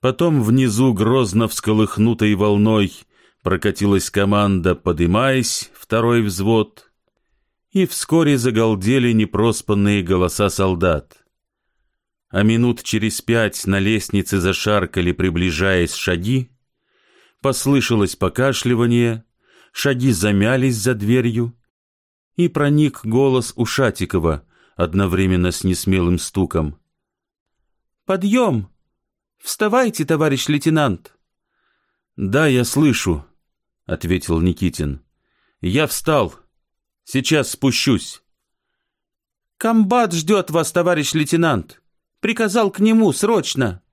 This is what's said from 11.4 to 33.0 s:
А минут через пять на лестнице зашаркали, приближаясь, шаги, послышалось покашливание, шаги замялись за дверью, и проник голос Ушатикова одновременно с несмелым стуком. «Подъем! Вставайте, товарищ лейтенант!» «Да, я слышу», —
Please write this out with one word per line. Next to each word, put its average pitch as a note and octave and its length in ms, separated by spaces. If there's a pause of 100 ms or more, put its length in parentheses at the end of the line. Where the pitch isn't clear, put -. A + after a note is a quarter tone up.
А G2 140
минут A#2 400
через G#2+ 400
пять A2+ 440
на G2 120
лестнице G2 600
зашаркали, F#2 760
приближаясь, F2+ 840
шаги, G#2 560 (880)
послышалось B2 760
покашливание, A#2+ 1080 (480)
шаги C3 400
замялись G#2+ 640
за A2 180
дверью, A#2 600 (800)
и F3 120
проник D3 560
голос B2+ 520
Ушатикова F#2+ 880 (320)
одновременно F2+ 760
с - 120
несмелым F2+ 540
стуком. D#2+ 600 (1300)
«Подъем! F#3+ 680 (680)
Вставайте, G#3+ 680
товарищ D3+ 440
лейтенант!» D3 680 (1000)
«Да, A#2 300
я B2+ 180
слышу», — A2+ 600 (600)